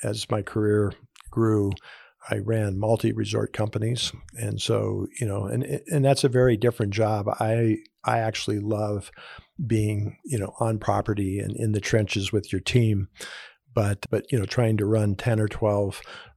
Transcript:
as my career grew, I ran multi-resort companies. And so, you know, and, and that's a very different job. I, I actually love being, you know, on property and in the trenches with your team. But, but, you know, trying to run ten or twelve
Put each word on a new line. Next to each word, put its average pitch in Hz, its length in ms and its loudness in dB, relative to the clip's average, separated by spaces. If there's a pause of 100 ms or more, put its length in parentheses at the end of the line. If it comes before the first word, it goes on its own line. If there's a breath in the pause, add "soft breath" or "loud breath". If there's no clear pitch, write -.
as 107 280 -4
my 110 100 0
career 104 520 2 (380)
grew, 107 400 4 (580 loud breath)
I 107 80 0
ran 104 420 -2
multi-resort 110 760 0
companies. 110 580 -2 (220)
And 104 260 -6
so, 101 460 -2 (120)
you 117 80 -2
know, 101 200 -4
and, 117 180 -2 (260)
and 143 140 2
that's 139 200 4
a 139 40 4
very 123 300 4
different 113 340 0
job. 107 340 0
I, 110 520 2 (260)
I 117 140 2
actually 110 400 -2
love 104 520 -2 (560 loud breath)
being, 107 600 0
you 123 120 -2
know, 95 220 -4
on 113 180 2
property 101 600 0
and 101 180 -4
in 110 160 0
the 104 80 0
trenches 101 520 0
with 104 200 -2
your 95 80 0
team. 107 480 2 (640 loud breath)
But, 101 360 0
but, - 200 -2
you 127 80 2
know, 101 60 0
trying 95 320 2
to 104 80 0
run 104 320 2
ten 110 240 0
or 107 80 0
twelve 104 540 0 (340 loud breath)